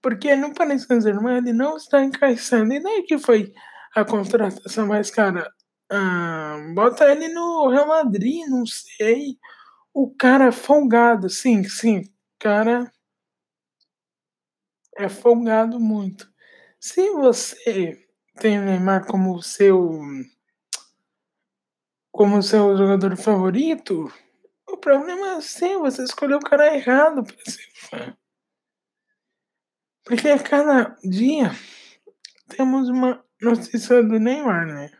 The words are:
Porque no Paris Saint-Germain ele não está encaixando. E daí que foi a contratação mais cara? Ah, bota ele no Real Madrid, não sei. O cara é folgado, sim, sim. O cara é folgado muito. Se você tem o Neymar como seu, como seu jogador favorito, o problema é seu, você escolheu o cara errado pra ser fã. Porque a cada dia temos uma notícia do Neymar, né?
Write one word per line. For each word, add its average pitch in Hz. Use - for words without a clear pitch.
Porque 277
no 285
Paris 285
Saint-Germain 226
ele 247
não 277
está 285
encaixando. 247
E 294
daí 381
que 302
foi 214
a 208
contratação 208
mais 208
cara? 180
Ah, 160
bota 247
ele 311
no 330
Real 285
Madrid, 302
não 247
sei. 240
O 277
cara 262
é 233
folgado, 233
sim, 214
sim. 208
O 190
cara 226
é 202
folgado 233
muito. 208
Se 381
você 226
tem 208
o 202
Neymar 190
como 185
seu, 180
como 202
seu 202
jogador 196
favorito, 190
o 392
problema 359
é 311
seu, 370
você 262
escolheu 277
o 285
cara 302
errado 277
pra -
ser -
fã. -
Porque 240
a 285
cada 285
dia 220
temos 262
uma 254
notícia 233
do 220
Neymar, 226
né? 147